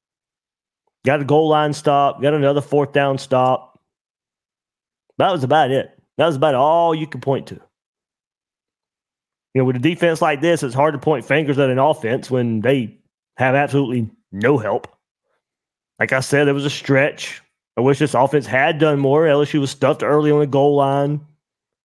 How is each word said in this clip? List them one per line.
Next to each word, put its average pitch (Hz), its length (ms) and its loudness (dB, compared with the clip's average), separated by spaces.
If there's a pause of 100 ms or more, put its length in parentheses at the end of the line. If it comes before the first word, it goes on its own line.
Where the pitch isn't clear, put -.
(1040)
Got 147 140 2
a 139 60 -4
goal 151 240 2
line 151 240 2
stop. 143 480 0
Got 147 120 2
another 143 280 0
fourth 143 320 -2
down 139 240 0
stop. 127 640 -2 (1400)
That 175 140 0
was 156 120 -2
about 135 280 2
it. 135 200 -2 (260)
That 151 100 2
was 151 100 -2
about 147 180 2
all 165 400 2
you 156 120 -8
could 127 140 -14
point 135 260 -4
to. 92 80 -16 (2000)
You 131 80 0
know, 127 40 2
with 127 100 0
a 123 40 -6
defense 165 420 0
like 151 180 0
this, 160 240 0
it's 120 100 -6
hard 147 200 0
to 131 60 -10
point 143 260 -2
fingers 143 340 0
at 135 100 2
an 127 100 0
offense 131 520 -2
when 120 300 -2
they 120 360 -2 (380)
have 127 200 0
absolutely 127 540 -2 (220)
no 117 260 0
help. 107 300 -6 (1120)
Like 117 140 -2
I 131 80 0
said, 143 260 0
there 139 60 2
was 139 120 -4
a 143 40 -2
stretch. - 720 -2 (360)
I 113 40 -2
wish 135 180 2
this 151 140 0
offense 135 340 0
had 143 320 0
done 151 200 2
more. 143 280 2
L 143 140 2
S 143 120 -2
U 151 80 0
was 135 100 -4
stuffed 135 320 -2
early 151 280 2
on 147 80 2
the 147 80 0
goal 143 300 2
line. 143 440 0 (640)